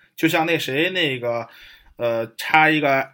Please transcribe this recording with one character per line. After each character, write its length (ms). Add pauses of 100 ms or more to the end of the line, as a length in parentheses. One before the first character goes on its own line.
(160)
就 120
像 160
那 140
谁， 320
那 300
个， 280 (500)
呃， 360
插 340
一 120
个， 340